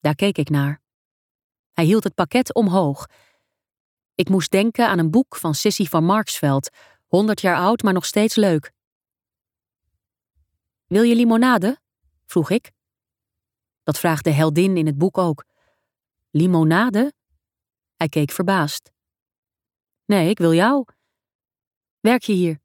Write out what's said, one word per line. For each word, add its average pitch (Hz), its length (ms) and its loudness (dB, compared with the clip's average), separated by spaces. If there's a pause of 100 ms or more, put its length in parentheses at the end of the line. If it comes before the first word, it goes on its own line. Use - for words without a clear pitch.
Daar 147 140 -2
keek 196 240 -2
ik 147 120 -4
naar. 143 320 -2 (880)
Hij 170 120 0
hield 202 200 2
het 190 100 -6
pakket 240 400 -2
omhoog. 180 520 0 (1080)
Ik - 140 -4
moest 185 220 0
denken 220 380 0
aan 185 100 0
een 160 120 0
boek 233 260 0
van 160 180 -4
Sissy 202 320 -2
van 160 180 0
Marksveld, 160 680 -2 (360)
honderd 208 340 0
jaar 180 160 0
oud, 190 260 0
maar 202 100 2
nog 180 120 -2
steeds 214 300 -2
leuk. 180 380 0 (2250)
"Wil 202 160 0
je 233 120 4
limonade?" 233 680 2 (460)
vroeg - 240 -2
ik. 214 220 -4 (1080)
Dat - 160 -4
vraagt 160 260 -2
de 170 60 0
heldin 160 460 2
in 160 100 0
het 143 120 -2
boek 185 200 -2
ook. 170 260 -2 (840)
"Limonade?" 180 840 2 (840)
Hij 165 120 -2
keek 147 220 -2
verbaasd. 180 640 -4 (1120)
"Nee, 185 260 2
ik 214 80 -2
wil 165 160 2
jou." 233 300 2 (1160)
"Werk 240 220 0
je 220 100 -2
hier?" 175 320 -2